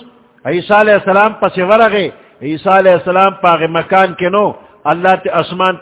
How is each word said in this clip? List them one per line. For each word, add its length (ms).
عیسی 360
علیہ 200
السلام 400
پسې 300
ورغی، 380
عیسی 360
علیہ 140
السلام 400
په 60
هغه 180
مکان 480
کې 220
نو، 80
الله 260
ته 240
اسمان 420